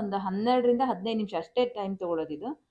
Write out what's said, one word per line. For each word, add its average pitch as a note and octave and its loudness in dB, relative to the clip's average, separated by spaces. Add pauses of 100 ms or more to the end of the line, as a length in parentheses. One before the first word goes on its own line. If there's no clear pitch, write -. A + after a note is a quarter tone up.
ಒಂದು G3 -2
ಹನ್ನೆರಡರಿಂದ A#3+ 4
ಹದಿನೈದು A3 -2
ನಿಮಿಷ G#3 -4
ಅಷ್ಟೇ B3 0
ಟೈಮ್ G3+ -6
ತೊಗೊಳೋದಿದು. D#3+ -4 (220)